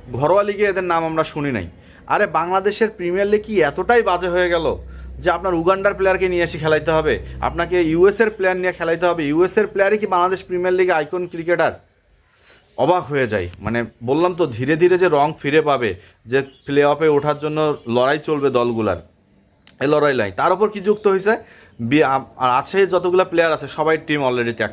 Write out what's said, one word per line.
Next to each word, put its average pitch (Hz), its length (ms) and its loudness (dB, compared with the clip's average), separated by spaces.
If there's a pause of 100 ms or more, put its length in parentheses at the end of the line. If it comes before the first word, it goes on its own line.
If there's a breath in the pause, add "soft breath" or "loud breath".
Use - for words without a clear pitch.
(120)
ঘরোয়া 151 300 2
লিগে 202 240 -2
এদের 185 180 -2
নাম 165 200 0
আমরা 160 200 -2
শুনি 143 280 -6
নাই। 90 160 -6 (380 loud breath)
আরে, 185 200 0
বাংলাদেশের 190 640 -2
প্রিমিয়ার 185 380 -2
লিগ 208 140 2
কি 208 200 2
এতটাই 185 400 2
বাজে 180 260 0
হয়ে 175 200 2
গেল 160 280 0 (420 loud breath)
যে 156 120 0
আপনার 175 240 -2
উগান্ডার 190 400 0
প্লেয়ারকে 185 340 0
নিয়ে 175 140 0
এসে 160 160 -4
খেলাইতে 156 320 0
হবে, 151 280 2 (220 loud breath)
আপনাকে 170 420 -2
ইউএসএর 196 480 4
প্লেয়ার 190 260 -2
নিয়ে 180 160 -2
খেলাইতে 170 340 -2
হবে? 165 200 0
ইউএসএর 175 400 0
প্লেয়ারই 202 320 0
কি 208 80 -4
বাংলাদেশ 180 380 0
প্রিমিয়ার 180 300 -2
লিগে 180 180 2
আইকন 165 340 -2
ক্রিকেটার? 165 460 -2 (1040 soft breath)
অবাক 165 260 2
হয়ে 135 240 -2
যাই। 98 220 -4 (100)
মানে 113 260 -4 (200)
বললাম 165 300 0
তো, 165 120 0
ধীরে 131 300 -2
ধীরে 180 220 4
যে 180 100 2
রং 151 320 2
ফিরে 147 200 0
পাবে, 127 340 0 (320 soft breath)
যে 131 160 0 (240)
প্লে 143 180 4
অফে 147 240 2
ওঠার 147 300 2
জন্য 151 380 -2 (120)
লড়াই 151 300 2
চলবে 143 320 -2
দলগুলার, 113 460 0 (840)
এই 131 80 0
লড়াই 147 280 2
নাই। 104 200 -2
তার 156 160 2
উপর 202 160 0
কি 208 120 -10
যুক্ত 208 260 0
হয়েছে? 196 300 2 (460 loud breath)
বি-, 143 200 4
আ-, 135 340 0
আর 127 120 0
রাজশাহীর 156 400 2
যতগুলো 180 360 2
প্লেয়ার 170 280 0
আছে, 139 160 -4
সবাই 160 380 0
টিম 147 220 -2
already 120 240 0
ত্যাগ 107 200 -4